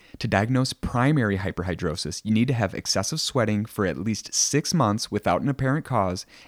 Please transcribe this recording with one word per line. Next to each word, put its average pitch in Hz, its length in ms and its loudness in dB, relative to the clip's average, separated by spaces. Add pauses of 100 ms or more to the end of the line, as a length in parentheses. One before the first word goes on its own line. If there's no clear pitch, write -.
(200)
To 120 80 -2
diagnose 120 440 2
primary 123 640 2
hyperhidrosis, 87 880 -4
you 107 80 0
need 113 160 4
to 139 60 2
have 113 180 0
excessive - 480 -2
sweating 107 460 0
for - 180 -2
at 78 140 -2
least 104 340 -4
six - 400 0
months 110 380 2
without 90 320 0
an 143 80 0
apparent 151 340 0
cause 95 400 0 (240)